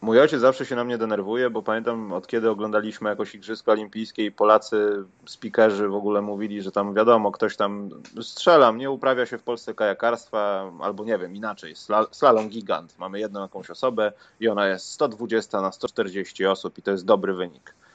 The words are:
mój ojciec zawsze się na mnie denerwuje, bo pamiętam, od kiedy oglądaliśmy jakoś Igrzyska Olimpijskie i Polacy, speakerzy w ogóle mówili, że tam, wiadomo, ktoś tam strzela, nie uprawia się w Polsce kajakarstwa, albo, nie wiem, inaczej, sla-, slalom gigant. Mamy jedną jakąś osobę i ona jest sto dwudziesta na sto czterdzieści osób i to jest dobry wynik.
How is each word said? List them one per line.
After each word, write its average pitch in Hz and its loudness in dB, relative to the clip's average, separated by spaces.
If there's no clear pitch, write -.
mój 113 6
ojciec 151 4
zawsze 131 4
się 127 -6
na 120 -2
mnie 120 -4
denerwuje, 110 -2
bo 107 -6
pamiętam, 110 -4
od 90 -6
kiedy 113 0
oglądaliśmy 107 -2
jakoś 101 -6
Igrzyska 107 -2
Olimpijskie 107 -4
i 101 -4
Polacy, 104 2
speakerzy 104 2
w 98 -4
ogóle 101 0
mówili, 104 -6
że 95 -10
tam, 101 -2
wiadomo, 110 4
ktoś 104 -2
tam 101 -4
strzela, 147 6
nie 127 -4
uprawia 127 0
się 117 -8
w - -20
Polsce 117 -6
kajakarstwa, 104 -2
albo, 98 -6
nie 110 -2
wiem, 92 -12
inaczej, 101 -12
sla-, 107 0
slalom 110 4
gigant. 95 -8
Mamy 95 -10
jedną 101 -8
jakąś 95 -14
osobę 107 -2
i 117 0
ona 101 2
jest 95 -4
sto 151 -2
dwudziesta 110 -4
na 95 -2
sto - -8
czterdzieści 95 -4
osób 95 -2
i - -18
to - -2
jest 95 -2
dobry 98 2
wynik. 87 -10